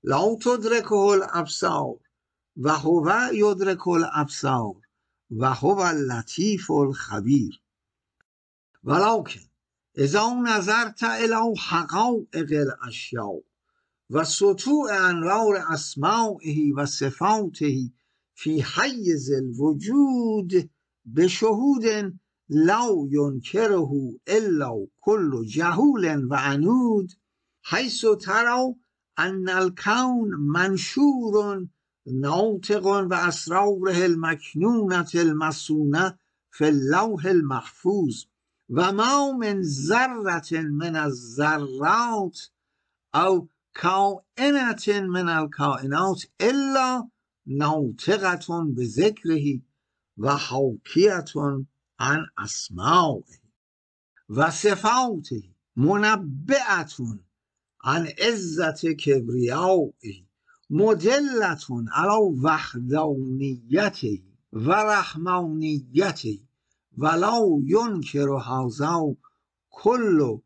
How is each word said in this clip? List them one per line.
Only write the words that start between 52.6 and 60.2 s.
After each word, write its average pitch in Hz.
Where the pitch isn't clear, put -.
و 143
صفاته 202
منبعة 196
عن 156
عزة 170
کبریائه 127